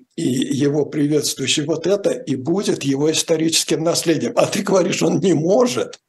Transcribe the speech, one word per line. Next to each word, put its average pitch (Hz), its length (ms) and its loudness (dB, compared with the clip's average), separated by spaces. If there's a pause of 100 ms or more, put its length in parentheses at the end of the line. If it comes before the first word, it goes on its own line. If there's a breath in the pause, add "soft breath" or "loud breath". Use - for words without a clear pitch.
(160)
и 165 60 -6
его 143 600 0
приветствующие, 147 800 -2
вот 156 220 -2
это 196 240 2
и 131 260 -4
будет 165 480 -2
его 139 260 2
историческим 160 720 0
наследием. 165 540 0
А 143 80 4
ты 196 180 -2
говоришь, 180 400 0
он 170 180 2
не 185 120 4
может 165 640 0 (100)